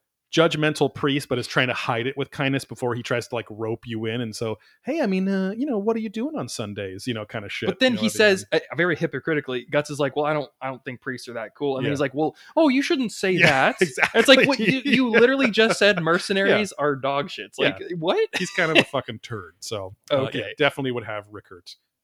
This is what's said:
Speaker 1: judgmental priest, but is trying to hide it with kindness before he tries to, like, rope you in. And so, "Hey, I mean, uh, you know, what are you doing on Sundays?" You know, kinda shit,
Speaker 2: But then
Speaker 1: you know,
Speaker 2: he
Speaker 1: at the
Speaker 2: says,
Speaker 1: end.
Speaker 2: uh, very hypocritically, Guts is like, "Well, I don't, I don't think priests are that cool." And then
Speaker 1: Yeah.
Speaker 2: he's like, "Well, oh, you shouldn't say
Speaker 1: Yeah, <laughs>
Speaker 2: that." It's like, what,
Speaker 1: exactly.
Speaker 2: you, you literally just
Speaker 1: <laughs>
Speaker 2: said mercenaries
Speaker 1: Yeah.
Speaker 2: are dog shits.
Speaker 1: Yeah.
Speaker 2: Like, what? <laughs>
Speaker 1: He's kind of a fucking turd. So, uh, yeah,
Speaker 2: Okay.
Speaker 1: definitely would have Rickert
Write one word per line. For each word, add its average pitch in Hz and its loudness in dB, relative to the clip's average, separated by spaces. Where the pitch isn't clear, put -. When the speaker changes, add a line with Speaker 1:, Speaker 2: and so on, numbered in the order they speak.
Speaker 1:
judgmental 151 2
priest, 139 -2
but 123 -2
is 117 -8
trying 131 0
to 120 -4
hide 117 -2
it 135 -4
with 139 -6
kindness 135 -2
before 120 -4
he 117 -4
tries 120 -4
to, - -6
like, 113 -4
rope 110 -6
you 110 -6
in. 113 -2
And 113 -6
so, 110 -4
"Hey, 302 -4
I 247 0
mean, 190 0
uh, 190 -2
you 240 -4
know, 269 -2
what 214 0
are 226 -2
you 220 -6
doing 247 -6
on 127 -6
Sundays?" 101 -8
You 127 -2
know, 107 -6
kinda 104 -10
shit, - -6
Speaker 2:
But - -6
then 254 4
Speaker 1:
you - -2
know, 180 -4
Speaker 2:
he 226 0
Speaker 1:
at - 0
the - -6
Speaker 2:
says, 202 4
Speaker 1:
end. - 2
Speaker 2:
uh, - -10
very 165 0
hypocritically, 139 -4
Guts 147 0
is 147 -6
like, 139 0
"Well, 147 0
I 151 0
don't, 147 -2
I 131 -8
don't 127 -10
think 123 -12
priests 127 -10
are 120 -14
that 110 -10
cool." 139 -2
And 135 -2
then 147 2
Speaker 1:
Yeah. - -2
Speaker 2:
he's 139 -4
like, 131 -2
"Well, 151 -2
oh, 320 6
you 269 4
shouldn't 269 -2
say 190 0
Speaker 1:
Yeah, 170 6
<laughs> - -18
Speaker 2:
that." 160 2
It's 226 6
like, 262 10
what, - 2
Speaker 1:
exactly. 254 2
Speaker 2:
you, 262 4
you 240 -2
literally 240 4
just 220 2
Speaker 1:
<laughs> - -
Speaker 2:
said 202 4
mercenaries 190 2
Speaker 1:
Yeah. 143 -2
Speaker 2:
are 147 2
dog 139 -2
shits. - -12
Speaker 1:
Yeah. - 2
Speaker 2:
Like, - -6
what? 262 0
<laughs> - -4
Speaker 1:
He's 180 -4
kind 170 0
of 160 4
a - 4
fucking 123 -6
turd. 95 -14
So, 98 -10
uh, 143 2
yeah, 135 2
Speaker 2:
Okay. 113 -6
Speaker 1:
definitely 135 0
would 120 -6
have 104 -10
Rickert 92 -20